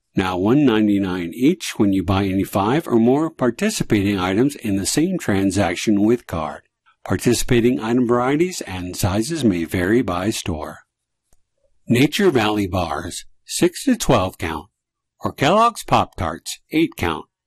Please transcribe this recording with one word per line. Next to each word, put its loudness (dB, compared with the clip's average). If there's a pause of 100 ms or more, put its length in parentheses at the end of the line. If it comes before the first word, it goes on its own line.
(160)
Now -2
one 4
ninety-nine 2
each -2
when 2
you 0
buy 0
any 0
five 0
or 2
more 2
participating 0
items 0
in -4
the -2
same 0
transaction 0
with 2
card. -6 (440)
Participating 2
item 0
varieties 0
and -10
sizes -2
may 2
vary 0
by -4
store. -6 (1080)
Nature 2
Valley 2
bars, -6 (200)
six -2
to 2
twelve 0
count, -8 (540)
or -4
Kellogg's 2
Pop-Tarts, -2 (120)
eight 0
count, -4 (220)